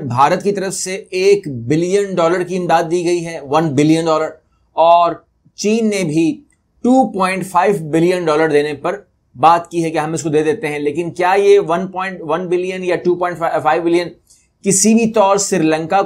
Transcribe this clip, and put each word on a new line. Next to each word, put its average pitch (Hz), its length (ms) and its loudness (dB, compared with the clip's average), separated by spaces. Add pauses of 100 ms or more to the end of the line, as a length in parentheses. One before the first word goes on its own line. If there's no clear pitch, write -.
भारत 143 380 2
की 202 100 0
तरफ 196 200 -6
से 185 220 -8 (200)
एक 196 340 0 (200)
बिलियन 185 460 0
डॉलर 175 300 0
की 180 120 -6
इमदाद 165 280 0
दी 170 200 -2
गई 175 160 0
है, 165 200 -10
वन 147 300 0
बिलियन 156 340 2
डॉलर, 160 280 0 (440)
और 170 480 4 (340)
चीन 220 280 0
ने 202 180 -2
भी 156 420 -2 (380)
टू 254 200 4 (120)
पॉइंट 190 280 -2
फ़ाइव 180 460 0
बिलियन 175 340 2
डॉलर 156 280 0
देने 147 220 0
पर 170 300 -8 (320)
बात 165 360 2
की 170 100 -2
है 165 80 -2
कि 160 80 -4
हम 156 160 -2
इसको 156 160 -4
दे 151 120 2
देते 151 240 -2
हैं। 147 140 -6
लेकिन 151 300 -4
क्या 180 240 0
ये 202 240 6
वन 170 300 -2
पॉइंट 185 360 -8
वन 165 240 -4
बिलियन 185 360 -4
या 175 120 0
टू 175 180 0
पॉइंट 175 240 -4
फ़ाइव 160 440 0
बिलियन 170 320 -2 (500)
किसी 196 300 2
भी 233 160 2
तौर 202 300 2
श्रीलंका 165 640 0